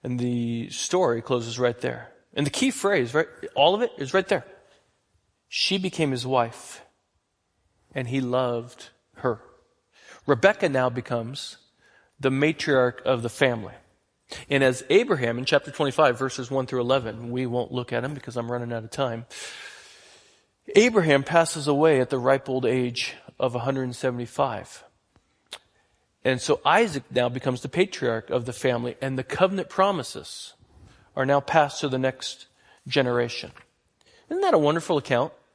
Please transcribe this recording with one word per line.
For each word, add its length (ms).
And 180
the 520
story 500
closes 380
right 200
there. 320
And 100
the 60
key 220
phrase, 420
right, 140
all 200
of 80
it 160
is 160
right 120
there. 160
She 300
became 320
his 160
wife, 580
and 140
he 120
loved 680
her. 240
Rebekah 440
now 200
becomes 680
the 120
matriarch 720
of 200
the 80
family. 460
And 140
as 260
Abraham, 480
in 80
chapter 240
twenty-five, 480
verses 320
one 160
through 160
eleven, 480
we 160
won't 260
look 220
at 80
them 140
because 220
I'm 140
running 220
out 100
of 60
time. 380
Abraham 480
passes 440
away 320
at 100
the 100
ripe 300
old 160
age 500
of 180
a 40
hundred 240
and 120
seventy-five. 880
And 160
so 240
Isaac 480
now 160
becomes 340
the 60
patriarch 640
of 160
the 80
family, 480
and 160
the 60
covenant 440
promises 840
are 100
now 160
passed 400
to 80
the 80
next 480
generation. 640
Isn't 120
that 120
a 60
wonderful 380
account? 360